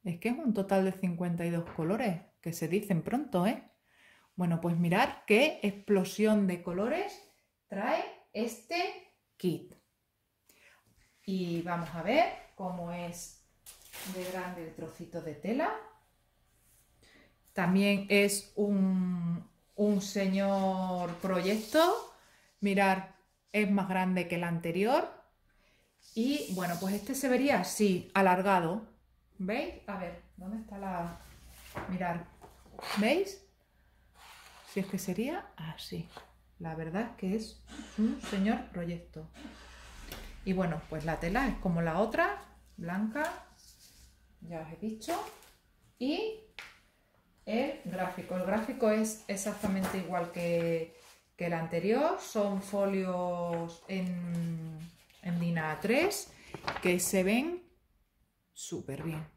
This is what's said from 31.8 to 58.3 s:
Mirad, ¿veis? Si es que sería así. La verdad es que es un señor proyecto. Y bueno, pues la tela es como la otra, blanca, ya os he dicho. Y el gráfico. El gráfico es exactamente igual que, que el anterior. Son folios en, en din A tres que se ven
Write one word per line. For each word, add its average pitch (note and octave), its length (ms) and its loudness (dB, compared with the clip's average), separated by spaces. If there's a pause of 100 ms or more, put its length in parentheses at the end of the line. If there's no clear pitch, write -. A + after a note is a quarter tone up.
Mirad, F3 320 -2 (760)
¿veis? C#4+ 460 2 (1300)
Si - 60 -4
es F#3 80 -2
que - 100 -4
sería A3 600 -4
así. E3 520 -8 (520)
La D#3+ 160 -6
verdad E3 260 -4
es B3 140 -8
que F#3+ 180 -2
es - 260 -6 (380)
un A#3 240 2
señor G#3+ 440 0
proyecto. E3+ 640 -8 (1160)
Y F#3+ 80 -2
bueno, F3 360 0
pues D#3 160 -6
la D#3 140 -2
tela A3 300 0
es - 80 -2
como E3+ 260 0
la E3 160 0
otra, E4 460 2 (320)
blanca, A3 680 -4 (960)
ya E3 200 -10
os D#3 120 -12
he E3 40 -14
dicho. A3 440 -4 (760)
Y F#4 400 -2 (1040)
el - 420 -2
gráfico. F3+ 500 -4
El F3+ 100 -2
gráfico A3 420 0
es A3 380 0
exactamente G3 720 -2
igual E3+ 320 -2
que, E3+ 680 0 (400)
que F3 100 -4
el E3+ 80 0
anterior. G3+ 680 2
Son G3+ 420 0
folios F3+ 1300 0
en, E3+ 880 -2 (440)
en F3 180 0
din E3+ 180 2
A D#3 220 0
tres C#4+ 520 2 (480)
que F3+ 200 4
se F#3 240 2
ven C#4 400 2 (920)